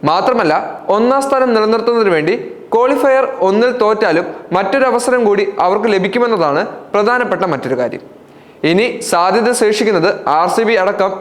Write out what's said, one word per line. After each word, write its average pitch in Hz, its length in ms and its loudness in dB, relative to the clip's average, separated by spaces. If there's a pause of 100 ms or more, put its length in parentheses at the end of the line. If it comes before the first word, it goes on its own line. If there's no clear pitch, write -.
(100)
മാത്രമല്ല 190 440 2 (420)
ഒന്നാം 254 300 2
സ്ഥാനം 262 280 2
നിലനിർത്തുന്നതിന് 220 600 2
വേണ്ടി 156 180 0 (400)
ക്വാളിഫയർ 262 500 2 (240)
ഒന്നിൽ 226 220 2 (100)
തോറ്റാലും 208 460 2 (300)
മറ്റൊരു 262 340 0
അവസരം 240 380 0
കൂടി 202 160 2 (200)
അവർക്ക് 214 300 0
ലഭിക്കുമെന്നതാണ് 190 680 0 (320)
പ്രധാനപ്പെട്ട 208 480 0 (100)
മറ്റൊരു 131 280 -4
കാര്യം. - 220 -4 (680)
ഇനി 196 160 2 (240)
സാധ്യത 196 420 2 (100)
ശേഷിക്കുന്നത് 208 480 0 (280)
ആർ 180 160 2
സി 226 140 0
ബി 226 140 2
അടക്കം 196 380 0